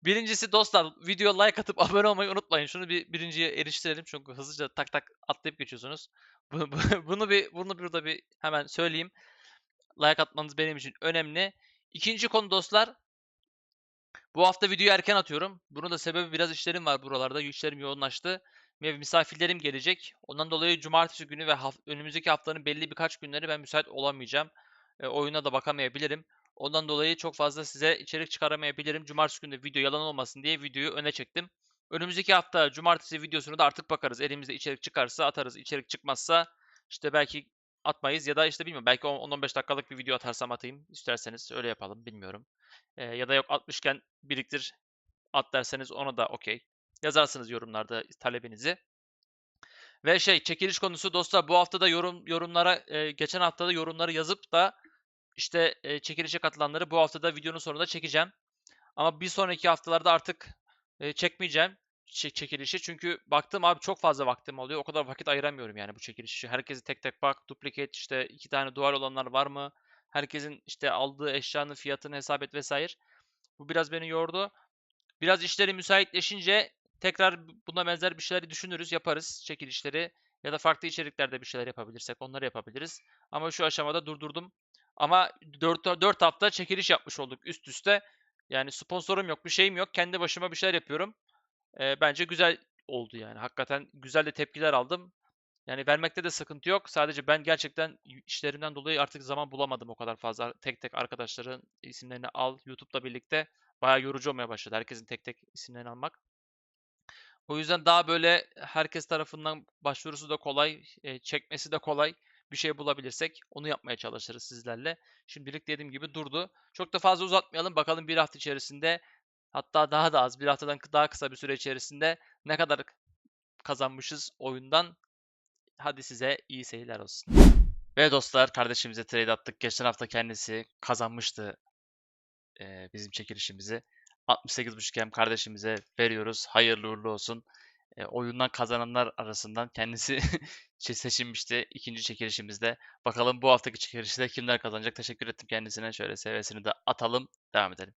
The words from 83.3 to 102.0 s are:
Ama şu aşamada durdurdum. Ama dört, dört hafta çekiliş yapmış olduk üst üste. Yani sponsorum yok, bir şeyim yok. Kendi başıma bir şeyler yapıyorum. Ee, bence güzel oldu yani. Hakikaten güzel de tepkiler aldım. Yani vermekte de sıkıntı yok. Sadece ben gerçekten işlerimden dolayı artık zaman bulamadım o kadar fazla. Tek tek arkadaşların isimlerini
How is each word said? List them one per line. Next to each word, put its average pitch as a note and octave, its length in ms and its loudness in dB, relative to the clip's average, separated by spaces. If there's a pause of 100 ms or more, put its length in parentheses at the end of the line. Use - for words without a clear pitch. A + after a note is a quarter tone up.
Ama D#3 200 -4
şu E3 140 0
aşamada D#3 400 -2
durdurdum. D3+ 460 -10 (440)
Ama F3 360 4 (300)
dört, E3 240 2
dört F#3 360 4
hafta F3 280 4
çekiliş F#3+ 400 -2
yapmış - 300 4
olduk C3 280 -10
üst E3 200 -14
üste. G3+ 340 2 (480)
Yani C3+ 220 -2
sponsorum F#3 580 -4
yok, D3+ 160 -6
bir E3+ 40 -10
şeyim F#3+ 280 4
yok. F#3+ 160 -2
Kendi F3+ 260 0
başıma F3 320 -2
bir E3 40 -12
şeyler F#3+ 180 0
yapıyorum. E3+ 420 -2 (640)
Ee, C#3 220 0
bence D3+ 220 4
güzel E3+ 340 4 (300)
oldu A#2+ 300 -8
yani. A2 220 -14
Hakikaten C3+ 540 -6
güzel C#3 320 2
de D3+ 60 -4
tepkiler D3 420 0
aldım. E3+ 400 0 (540)
Yani C3 200 -4
vermekte D#3+ 360 2
de E3+ 60 0
sıkıntı D3+ 400 -6
yok. F#3+ 200 2
Sadece D3 380 0
ben D3+ 160 4
gerçekten D#3+ 540 0 (300)
işlerimden D3 480 -6
dolayı C#3+ 260 0
artık C#3 220 -2
zaman C#3 280 -4
bulamadım C3 380 -4
o A2+ 60 -14
kadar A2+ 200 -8
fazla. A#2 460 -6
Tek B2+ 200 -8
tek B2 120 -10
arkadaşların B2 680 -8 (200)
isimlerini B2 500 -14